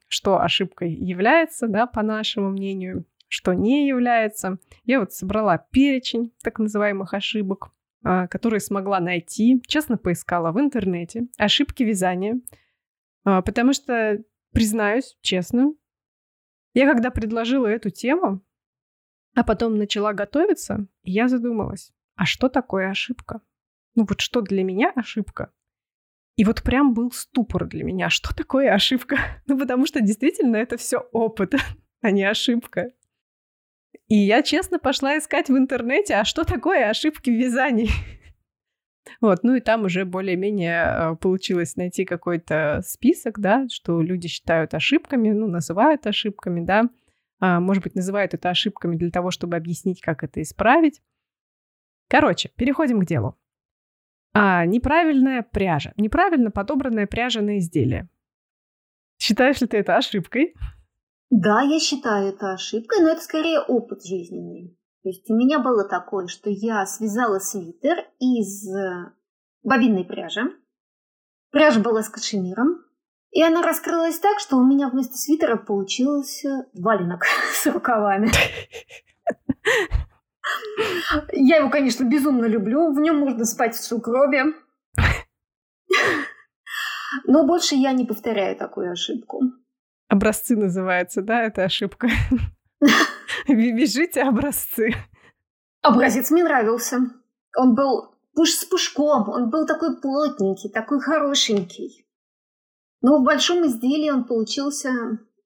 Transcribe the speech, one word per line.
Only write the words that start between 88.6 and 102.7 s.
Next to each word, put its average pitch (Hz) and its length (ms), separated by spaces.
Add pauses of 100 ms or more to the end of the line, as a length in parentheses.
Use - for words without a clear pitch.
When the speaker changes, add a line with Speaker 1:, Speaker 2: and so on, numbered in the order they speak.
Speaker 2:
ошибку. - 500 (640)
Speaker 1:
Образцы 214 480
называется, 185 640
да, 220 220
эта 208 200
ошибка? 202 460 (720)
<laughs> - 680
Ви-, 240 240
вяжите 262 500
образцы. 254 720 (880)
Speaker 2:
Образец 254 500
мне 349 120
нравился. 247 560 (580)
Он 254 180
был - 380 (220)
пуш-, 311 200
с - 100
пушком, 294 640
он 240 200
был 311 160
такой 311 360
плотненький, 269 680
такой 247 300
хорошенький. 277 1080 (960)